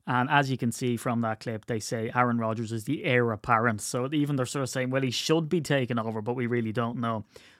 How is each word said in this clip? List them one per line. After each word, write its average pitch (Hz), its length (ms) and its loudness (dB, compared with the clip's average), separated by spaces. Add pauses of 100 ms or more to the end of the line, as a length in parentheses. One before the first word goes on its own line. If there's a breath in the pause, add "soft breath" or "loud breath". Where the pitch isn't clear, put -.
And 127 220 2
as 143 220 4
you 127 80 0
can 120 140 0
see 123 240 -2
from 117 240 -2
that 110 200 -4
clip, 110 260 -8
they 117 120 -2
say 110 360 -4
Aaron 120 240 4
Rodgers 113 340 -2
is 110 120 -4
the 139 200 -2
heir 123 260 4
apparent. 110 500 2
So 127 320 -4
even 147 220 2
they're 131 100 0
sort 139 200 -4
of 120 40 -2
saying, 127 220 -4
"Well, 135 100 0
he 131 120 0
should 156 360 0
be 175 120 2
taking 131 380 0
over, 110 220 -2
but 120 140 -4
we 127 120 -2
really 113 260 0
don't 117 260 -2
know." 113 260 -2 (360 loud breath)